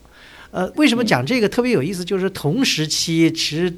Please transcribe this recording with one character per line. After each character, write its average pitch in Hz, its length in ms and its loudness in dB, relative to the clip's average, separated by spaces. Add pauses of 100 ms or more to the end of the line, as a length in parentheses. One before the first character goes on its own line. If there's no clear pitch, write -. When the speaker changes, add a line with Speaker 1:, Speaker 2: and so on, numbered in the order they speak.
(520)
Speaker 1:
呃， 185 240 -4
为 302 100 4
什 226 100 2
么 240 80 0
讲 131 220 0
这 233 140 0
个 202 80 2
特 - 120 0
别 247 120 0
有 160 100 2
意 170 100 -4
思？ 180 120 -8
Speaker 2:
嗯。 - 20 -10
Speaker 1:
就 196 100 -2
是 185 140 -2
同 190 340 0
时 156 220 0
期 165 460 2
其 151 240 -4
实 175 220 -2